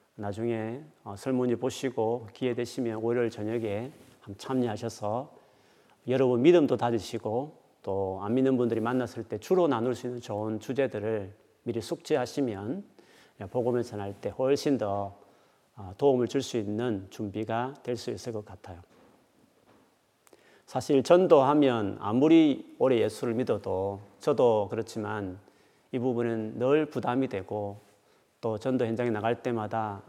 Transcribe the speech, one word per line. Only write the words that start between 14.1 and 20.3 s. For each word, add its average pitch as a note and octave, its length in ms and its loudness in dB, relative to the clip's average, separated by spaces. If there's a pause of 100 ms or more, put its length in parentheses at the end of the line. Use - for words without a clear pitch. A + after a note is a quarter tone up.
때 G#2 160 -8
훨씬 C#3 480 0
더, G2+ 400 -4 (580)
어, G2 220 -14
도움을 C3 300 4
줄 C3+ 160 -2
수 - 140 -6
있는 G#2 520 -2
준비가 A2 720 -6
될 A#2+ 160 -4
수 A#2 140 -8
있을 G#2+ 220 -8
것 G#2+ 120 -10
같아요. G2+ 340 -18 (1900)